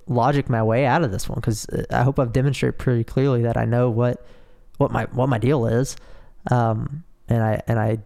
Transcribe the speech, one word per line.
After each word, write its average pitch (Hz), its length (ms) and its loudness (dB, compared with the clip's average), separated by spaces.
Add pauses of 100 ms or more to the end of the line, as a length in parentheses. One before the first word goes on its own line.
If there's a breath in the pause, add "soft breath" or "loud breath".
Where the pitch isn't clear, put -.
logic 131 420 2
my 117 120 2
way 113 240 2
out 147 180 2
of 107 100 0
this - 160 -4
one, 120 100 -4
'cause, 113 300 -2
uh, - 200 -4
I 123 140 2
hope 135 160 2
I've 117 140 0
demonstrated 131 440 0
pretty 120 280 0
clearly 131 380 2
that 117 120 0
I 117 80 0
know 120 260 2
what, 120 360 0 (520 soft breath)
what 139 140 2
my, 117 220 -2
what 127 160 0
my 120 80 2
deal 120 280 0
is. 117 300 0 (560 loud breath)
Um, 120 540 0 (240)
and 117 120 2
I, 107 240 0
and 113 140 0
I 110 160 0 (100)